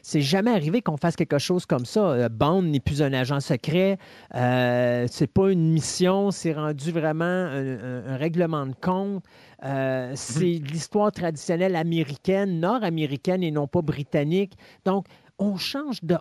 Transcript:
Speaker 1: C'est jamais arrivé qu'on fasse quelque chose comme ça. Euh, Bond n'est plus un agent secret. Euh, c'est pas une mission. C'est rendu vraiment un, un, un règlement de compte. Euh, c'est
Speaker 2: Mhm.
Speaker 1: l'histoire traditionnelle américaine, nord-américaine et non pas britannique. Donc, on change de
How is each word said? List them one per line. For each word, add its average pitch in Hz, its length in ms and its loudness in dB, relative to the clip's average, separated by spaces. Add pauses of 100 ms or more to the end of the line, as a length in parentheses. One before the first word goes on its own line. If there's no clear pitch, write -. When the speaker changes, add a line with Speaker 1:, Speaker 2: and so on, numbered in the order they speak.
Speaker 1:
C'est 156 200 0
jamais 190 300 2
arrivé 185 300 2
qu'on 156 140 -2
fasse 165 220 0
quelque 151 200 0
chose 180 280 0
comme 127 200 0
ça. 202 260 2
Euh, 120 180 2
Bond 143 320 2
n'est 151 180 2
plus 147 220 0
un 139 100 2
agent 135 300 0
secret. 180 560 0 (380)
Euh, 123 720 2
c'est - 180 0
pas 196 240 2
une 165 180 4
mission. 185 600 2
C'est 165 220 -4
rendu 151 380 -4
vraiment 160 340 0
un, 139 520 -2
un, 123 300 -8
un 135 80 -4
règlement 160 500 0
de 131 160 -6
compte. 190 440 -2 (400)
Euh, 131 500 -2
c'est 170 460 -2
Speaker 2:
Mhm. - 20 -10
Speaker 1:
l'histoire 170 480 0
traditionnelle 175 640 -2
américaine, 165 880 0
nord-américaine 180 800 0
et 160 80 0
non 147 160 0
pas 175 140 0
britannique. 156 720 0 (320)
Donc, 190 220 0 (340)
on 202 140 0
change 277 480 -6
de 165 180 2